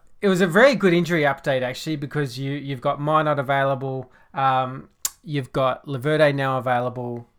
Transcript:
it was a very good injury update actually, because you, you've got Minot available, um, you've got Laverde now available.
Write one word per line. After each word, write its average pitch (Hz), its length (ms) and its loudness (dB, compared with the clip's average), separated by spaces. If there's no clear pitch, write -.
it 208 80 2
was 185 120 4
a 196 80 4
very 233 260 6
good 190 180 4
injury 170 300 2
update 135 400 0
actually, 131 340 -6
because 143 420 -6
you, 139 140 -6
you've 139 280 -8
got 143 200 -2
Minot 151 380 2
available, 135 720 -2
um, 131 540 0
you've 143 280 -6
got 131 340 -2
Laverde 147 480 2
now 135 240 0
available. 123 680 -4